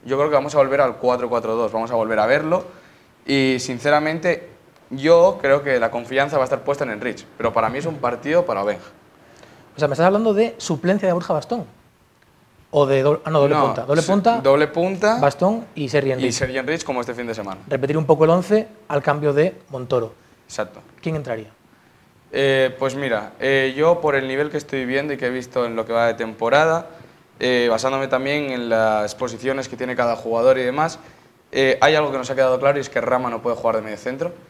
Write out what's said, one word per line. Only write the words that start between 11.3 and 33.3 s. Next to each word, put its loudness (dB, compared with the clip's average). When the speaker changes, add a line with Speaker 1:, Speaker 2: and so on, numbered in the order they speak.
Speaker 2:
Bastón? -4
¿O 4
de 2
doble, 2
ah, -6
no, 2
doble 4
Speaker 1:
No, 4
Speaker 2:
punta? -2
Doble 2
Speaker 1:
sí, 0
Speaker 2:
punta, 2
Speaker 1:
doble 4
punta 0
Speaker 2:
Bastón 2
y -6
Sergi 0
Speaker 1:
y 2
Speaker 2:
Enrich. -2
Speaker 1:
Sergi -4
Enrich -4
como -4
este -6
fin -8
de -6
semana. -10
Speaker 2:
Repetir -2
un 0
poco 6
el 6
once 2
al -2
cambio 0
de 0
Montoro. -4
Speaker 1:
Exacto. -10
Speaker 2:
¿Quién -6
entraría? -8
Speaker 1:
Eh, 2
pues -2
mira, -4
eh, 2
yo 4
por 0
el 0
nivel -4
que -8
estoy -6
viendo -2
y -6
que -6
he 0
visto -4
en -6
lo -4
que -8
va 2
de 2
temporada, 0
eh, 2
basándome 0
también -2
en -6
las 2
posiciones -4
que -12
tiene -6
cada 0
jugador 2
y -4
demás, -2
eh, 2
hay 6
algo 2
que -4
nos -6
ha -4
quedado 2
claro 2
y -4
es -10
que -4
Rama 0